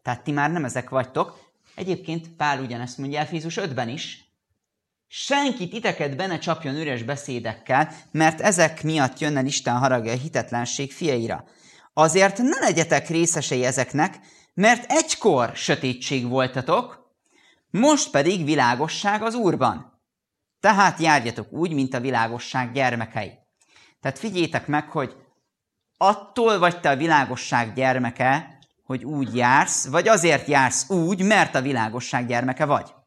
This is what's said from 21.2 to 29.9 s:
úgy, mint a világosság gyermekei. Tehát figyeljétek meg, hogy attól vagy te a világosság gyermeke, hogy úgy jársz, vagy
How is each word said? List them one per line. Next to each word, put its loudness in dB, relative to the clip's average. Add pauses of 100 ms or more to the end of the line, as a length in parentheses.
úgy, -4
mint -2
a -2
világosság -2
gyermekei. -2 (680)
Tehát -6
figyeljétek -4
meg, -4
hogy -6 (840)
attól 2
vagy 4
te 2
a 4
világosság 0
gyermeke, 0 (240)
hogy -8
úgy -4
jársz, 2
vagy 0